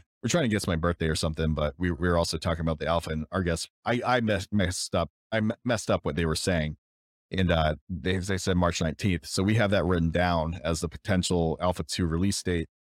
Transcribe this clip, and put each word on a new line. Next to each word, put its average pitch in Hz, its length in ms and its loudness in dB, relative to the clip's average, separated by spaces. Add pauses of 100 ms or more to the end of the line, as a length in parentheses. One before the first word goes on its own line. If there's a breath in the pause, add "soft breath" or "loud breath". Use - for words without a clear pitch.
(220)
we're 117 80 -2
trying 170 140 2
to 117 40 2
guess 104 180 0
my 92 80 0
birthday 82 320 0
or 78 80 0
something, 80 400 0
but 76 240 -2
we, 90 140 0
we 85 160 -2
were 85 100 4
also 82 200 0
talking 85 240 -2
about 80 180 -2
the 73 60 -4
Alpha 82 240 0
and 78 200 -4
our 95 140 -2
guess. 85 240 -2 (160)
I, 120 200 -2
I 123 160 2
mess-, 104 300 0
messed 95 460 -2
up. 85 140 0 (200)
I 113 60 -2
m-, 110 160 0 (120)
messed 120 260 -2
up 95 140 0
what 76 120 -2
they 85 80 0
were 80 100 2
saying. 78 420 -2 (540)
And, 90 220 2
uh, 78 220 2 (160)
they, 92 260 -2
they 95 220 -2
said 95 180 0
March 87 240 2
nineteenth. 85 460 -2
So - 160 -2
we 107 140 4
have 104 140 4
that 95 140 2
written 85 260 2
down 85 540 0
as 82 160 0
the 85 80 -4
potential 87 720 0
Alpha 90 220 0
two - 240 -2
release 87 360 0
date. 85 260 -2 (160)